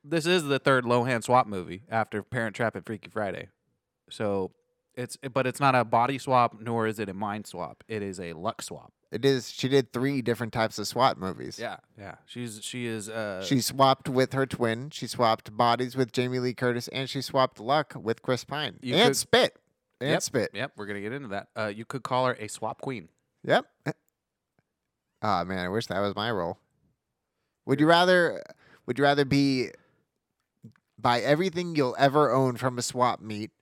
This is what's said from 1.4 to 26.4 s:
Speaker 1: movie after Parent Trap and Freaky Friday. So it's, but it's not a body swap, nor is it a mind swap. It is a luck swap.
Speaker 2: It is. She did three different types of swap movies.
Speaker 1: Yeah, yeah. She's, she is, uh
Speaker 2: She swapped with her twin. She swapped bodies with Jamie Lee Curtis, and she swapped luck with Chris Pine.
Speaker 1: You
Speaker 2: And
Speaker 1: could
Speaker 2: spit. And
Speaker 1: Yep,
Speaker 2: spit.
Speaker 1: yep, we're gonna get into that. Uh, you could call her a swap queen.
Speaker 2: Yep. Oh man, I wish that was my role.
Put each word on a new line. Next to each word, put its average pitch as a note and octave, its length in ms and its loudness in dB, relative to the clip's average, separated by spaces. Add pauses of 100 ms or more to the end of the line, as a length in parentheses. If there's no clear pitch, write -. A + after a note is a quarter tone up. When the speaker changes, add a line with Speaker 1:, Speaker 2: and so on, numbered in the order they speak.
Speaker 1:
movie F#2 420 -8
after A2 340 -2
Parent A2+ 320 -4
Trap A2+ 220 -2
and F2+ 80 -12
Freaky G#2 240 -10
Friday. F#2+ 400 -6 (640)
So G2 400 -2 (440)
it's, B2 220 -10 (160)
but B2+ 140 0
it's B2+ 140 -4
not C3+ 140 4
a B2 80 4
body A#2+ 360 2
swap, A#2+ 420 2
nor A2+ 260 -2
is G#2+ 120 -2
it G2+ 100 -4
a F#2 60 -8
mind G2+ 320 -6
swap. E2 420 -12
It G#2+ 140 -6
is F#2+ 180 -8
a E2+ 140 -8
luck F#2 260 -6
swap. - 320 -16 (180)
Speaker 2:
It A#2 140 -4
is. C3+ 260 4
She - 160 -4
did C3 280 2
three C3+ 260 0
different A2+ 320 -2
types A2+ 260 0
of G2+ 80 -6
swap A#2+ 300 2
movies. F2 420 -8
Speaker 1:
Yeah, A2 200 -8 (200)
yeah. G2 180 -16 (100)
She's, A2+ 360 -12
she B2 220 -8
is, A2 240 -6
uh G#2 340 -6
Speaker 2:
She B2 200 2
swapped C3+ 480 2
with C3 240 2
her C3+ 100 0
twin. A#2+ 460 -4
She - 160 -10
swapped A2+ 500 0
bodies A#2+ 400 2
with B2+ 160 0
Jamie B2+ 260 -2
Lee B2 140 -2
Curtis, A#2+ 360 -2
and C3 200 -6
she C3+ 140 -6
swapped C3 360 0
luck C#3 380 0
with A2+ 240 -4
Chris B2+ 240 -2
Pine. C#3 380 -8
Speaker 1:
You B2+ 140 0
Speaker 2:
And A3 120 6
Speaker 1:
could - 80 2
Speaker 2:
spit. - 400 4 (460)
And C#3 80 -2
Speaker 1:
Yep, D#3+ 120 2
Speaker 2:
spit. G#2+ 300 0
Speaker 1:
yep, A#2 240 -6
we're G#2 100 -10
gonna G2+ 140 -6
get A2 140 -6
into C#3 140 -12
that. G2 280 -8
Uh, G#2+ 180 -4
you A2 120 -12
could C3 160 -10
call B2+ 240 0
her A#2+ 120 0
a G#2+ 100 -10
swap - 340 -8
queen. A2 260 -10 (340)
Speaker 2:
Yep. G3+ 220 2 (1600)
Oh F#2+ 220 2
man, F#2 200 -4
I F2+ 40 -4
wish A2 180 -2
that F#2 140 -4
was G2+ 140 -2
my G#2+ 160 -4
role. F2 280 -4 (1080)